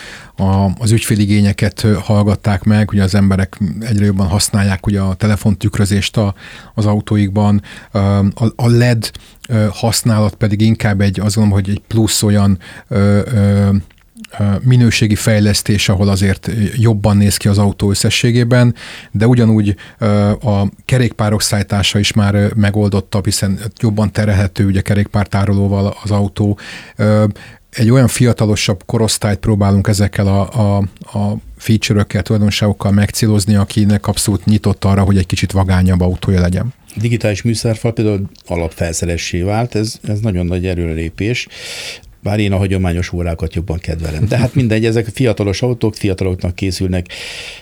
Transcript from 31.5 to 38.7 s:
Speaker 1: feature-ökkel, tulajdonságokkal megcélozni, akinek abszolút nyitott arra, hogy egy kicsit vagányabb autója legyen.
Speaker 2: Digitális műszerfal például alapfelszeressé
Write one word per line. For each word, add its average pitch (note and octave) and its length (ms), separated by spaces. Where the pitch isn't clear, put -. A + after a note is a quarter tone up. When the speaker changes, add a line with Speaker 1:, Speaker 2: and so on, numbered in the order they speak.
Speaker 1:
feature-ökkel, G#2 640
tulajdonságokkal G#2 680
megcélozni, G#2 640
akinek G2+ 520
abszolút - 380
nyitott G#2 400
arra, G2 180
hogy G2 140
egy F#2 80
kicsit - 260
vagányabb F#2 500
autója F2+ 400
legyen. F2+ 320
Speaker 2:
Digitális G#2+ 460
műszerfal A2+ 520
például G#2 360
alapfelszeressé E2+ 960